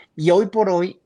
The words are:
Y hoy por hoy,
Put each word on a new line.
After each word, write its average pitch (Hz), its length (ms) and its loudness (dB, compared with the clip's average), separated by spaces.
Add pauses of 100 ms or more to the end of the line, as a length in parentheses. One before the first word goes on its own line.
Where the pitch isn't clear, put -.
(160)
Y 160 140 -2
hoy 196 160 4
por 208 240 -2
hoy, 180 360 -4